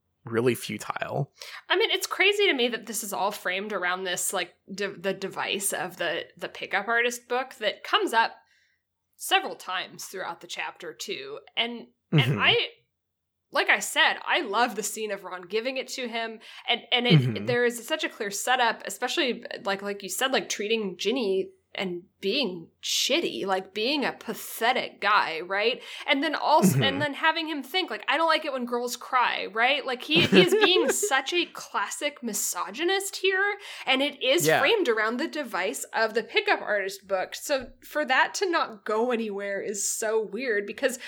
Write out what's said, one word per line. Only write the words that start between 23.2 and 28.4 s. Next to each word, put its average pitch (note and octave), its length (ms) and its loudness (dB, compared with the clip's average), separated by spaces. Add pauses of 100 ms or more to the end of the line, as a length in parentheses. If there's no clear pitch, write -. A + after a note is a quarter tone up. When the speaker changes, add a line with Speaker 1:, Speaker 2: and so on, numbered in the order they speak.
Speaker 2:
like, F#3+ 260 -2
being B3+ 320 0
a D#3+ 80 0
pathetic - 880 -4
guy, E3+ 400 2
right? G3 400 0 (260)
And C#4+ 160 2
then D#4 120 0
also, B3+ 400 6
Speaker 1:
Mm-hmm. - 80 2
Speaker 2:
and C4+ 180 0
then C#4+ 140 -2
having D#4+ 340 0
him D4+ 140 -4
think, F4+ 280 -2
like, G#3+ 180 -8
"I C4+ 100 4
don't E4 80 4
like D#4+ 180 4